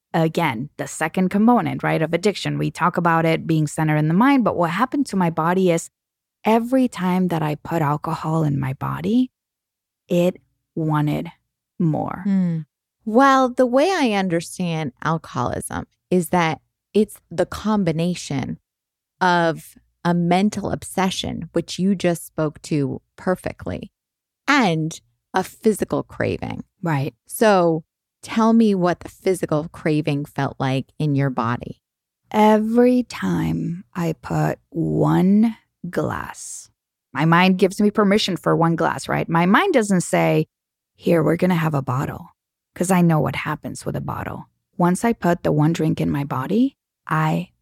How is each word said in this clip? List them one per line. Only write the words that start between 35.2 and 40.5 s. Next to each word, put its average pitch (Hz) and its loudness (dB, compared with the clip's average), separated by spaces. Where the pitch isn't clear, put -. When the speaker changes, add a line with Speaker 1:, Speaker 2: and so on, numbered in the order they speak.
Speaker 1:
glass, - -8
my 139 -2
mind 180 4
gives 190 2
me 208 4
permission 202 2
for 160 0
one 165 2
glass, 147 -2
right? 147 -2
My 170 2
mind 330 2
doesn't 202 2
say, 160 0